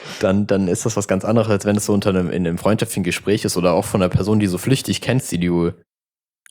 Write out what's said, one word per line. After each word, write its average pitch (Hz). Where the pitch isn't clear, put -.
dann, 101
dann 98
ist 87
das 113
was 101
ganz 95
anderes, 110
als 101
wenn 104
es 104
so 107
unter 101
einem, 92
in 90
einem 85
freundschaftlichen -
Gespräch 95
ist 92
oder 87
auch 101
von 104
einer 92
Person, 107
die 107
so 90
flüchtig -
kennst, 123
die -
du, 87